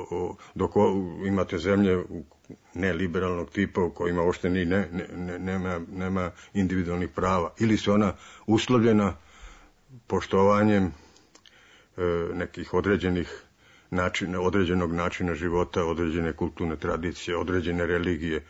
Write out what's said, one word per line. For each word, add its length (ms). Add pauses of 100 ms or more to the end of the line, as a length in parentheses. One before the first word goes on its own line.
(100)
o, 260 (180)
dok 220
o, 180 (320)
imate 320
zemlje 400
u, 260 (500)
neliberalnog 760
tipa 300
u 100
kojima 320
uopšte 280
ni 140
ne, 280
ne, 240
ne, 220
nema, 420 (120)
nema 380 (240)
individualnih 600
prava, 440
ili 180
su 160
ona 200 (340)
uslovljena 680 (920)
poštovanjem, 760
e, 80 (1400)
nekih 400
određenih 640 (500)
načina, 500
određenog 520
načina 420
života, 500
određene 480
kulturne 440
tradicije, 600
određene 500
religije. 640